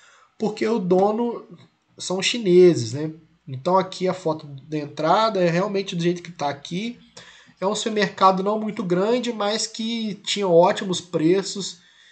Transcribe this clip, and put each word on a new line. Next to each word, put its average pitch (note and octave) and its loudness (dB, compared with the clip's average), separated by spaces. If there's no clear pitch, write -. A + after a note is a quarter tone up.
porque - -2
o A3+ 0
dono G#3 0
são F#3 -6
chineses, F3+ 4
né? D#3 -6
Então E3 -2
aqui F#3 -2
a F3 0
foto D#3 -6
da D3+ -6
entrada F#3 0
é F3 2
realmente G3 -2
do E3+ -4
jeito F3 -2
que E3+ -16
tá C#3+ -6
aqui. G#3 -8
É F#3+ -2
um G#3 -2
supermercado G3 2
não G#3+ 0
muito G#3+ -6
grande, G#3+ 0
mas G#3+ -2
que A3+ -6
tinha G3+ -2
ótimos F3+ 4
preços F3+ -2